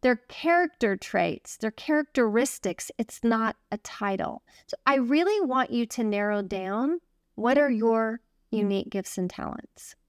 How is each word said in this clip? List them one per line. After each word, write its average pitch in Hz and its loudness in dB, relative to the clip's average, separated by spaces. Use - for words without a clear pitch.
They're 247 4
character 320 2
traits, - -2
they're 220 -2
characteristics. 240 0
It's - -6
not 226 2
a 208 -6
title. - -6
So - -8
I 277 4
really 311 2
want 254 0
you 240 0
to 226 -4
narrow 208 0
down 202 -2
what 247 4
are 285 4
your 226 2
unique 202 0
gifts - -6
and 185 -2
talents. - -12